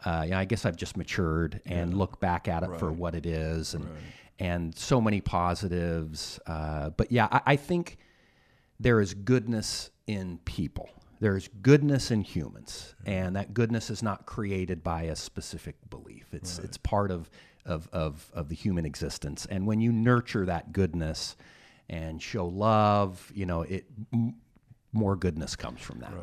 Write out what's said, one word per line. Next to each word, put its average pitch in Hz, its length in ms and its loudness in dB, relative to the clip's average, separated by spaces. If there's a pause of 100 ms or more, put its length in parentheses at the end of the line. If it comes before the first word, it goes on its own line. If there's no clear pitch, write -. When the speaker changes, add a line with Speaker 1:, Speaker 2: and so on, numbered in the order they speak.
Speaker 1:
Uh, 82 240 0
yeah, 95 100 0
I 95 60 2
guess 101 200 -2
I've 85 120 2
just - 200 -8
matured 82 680 0
and 87 240 -2
Speaker 2:
Yeah. 90 80 0
Speaker 1:
look 92 220 -2
back 87 260 0
at 85 160 0
it 90 160 -4
for 87 100 0
Speaker 2:
Right. 80 100 -2
Speaker 1:
what 85 180 -2
it 78 100 -4
is, 80 480 -2
and, 73 100 -4
Speaker 2:
Right. 80 80 -10 (460)
Speaker 1:
and 87 380 -2
so 131 240 4
many 104 200 4
positives. 85 1300 -2
Uh, 78 440 -4
but - 200 0
yeah, 117 220 4
I, 131 140 4
I 143 100 8
think 175 420 -2 (800)
there 113 220 6
is 95 140 2
goodness 110 760 0 (160)
in 92 380 -4
people. - 440 -4 (300)
There 101 180 2
is 95 120 -4 (140)
goodness 143 500 6
in 107 100 4
humans, - 800 -8
Speaker 2:
Mm-hmm. 101 100 -6
Speaker 1:
and 92 260 -2
that 101 180 -6
goodness 113 360 0
is 107 140 -6
not 101 220 -2
created 92 580 -4
by 82 180 -2
a 80 140 -2
specific - 600 -10 (140)
belief. - 420 -16
It's, 87 260 -10
Speaker 2:
Right. 87 80 -10
Speaker 1:
it's - 120 -12
part 101 320 2
of, 85 180 -4 (380)
of, 82 260 -4
of, 78 400 -4
of 73 160 -6
the 85 60 -6
human 87 320 0
existence. 73 600 -6
And 95 200 -2
when 110 140 2
you 117 120 4
nurture 117 540 4
that 85 260 -2
goodness 82 640 0 (540)
and 80 320 -8
show 95 240 -2
love, 104 880 4
you 98 100 -2
know, 85 180 0
it, 92 220 -4 (300)
m-, 117 200 2 (600)
more 101 200 4
goodness 82 420 -2
comes 60 260 -10
from - 180 -12
that. - 120 -12 (100)